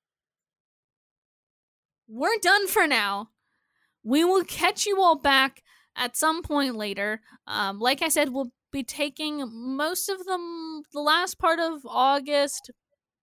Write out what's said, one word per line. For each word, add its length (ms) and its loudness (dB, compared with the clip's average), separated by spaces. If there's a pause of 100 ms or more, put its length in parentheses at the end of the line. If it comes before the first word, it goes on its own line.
(2000)
We're 340 0
done 260 4
for 200 4
now. 420 0 (760)
We 200 4
will 200 4
catch 420 -2
you 160 2
all 140 6
back 480 2 (320)
at 220 -4
some 260 0
point 320 -2
later. 460 -4 (260)
Um, 320 -4
like 220 2
I 80 -2
said, 200 2
we'll 220 -4 (200)
be 120 -6
taking 680 -6
most 580 -4
of 160 -6
them, 640 -8
the 80 -8
last 400 0
part 200 2
of 260 -4
August, 840 0 (520)